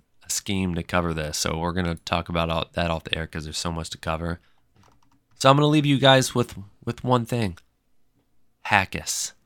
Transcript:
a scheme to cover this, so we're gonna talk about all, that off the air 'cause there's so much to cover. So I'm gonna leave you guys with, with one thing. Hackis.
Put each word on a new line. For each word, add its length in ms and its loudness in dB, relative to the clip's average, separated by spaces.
a 20 -8
scheme 460 -2
to 80 -4
cover 300 0
this, 240 -4
so 200 -2
we're 160 -2
gonna 220 -2
talk 340 -2
about 200 0
all, 240 -2
that 180 0
off 140 -4
the 120 -6
air 100 -4
'cause 180 -8
there's 120 -10
so 140 -4
much 200 -6
to 60 -12
cover. 420 -4
So 100 6
I'm 60 8
gonna 120 4
leave 180 4
you 140 4
guys 360 6
with, 200 -2
with 200 -8
one 220 2
thing. 320 -2
Hackis. 640 0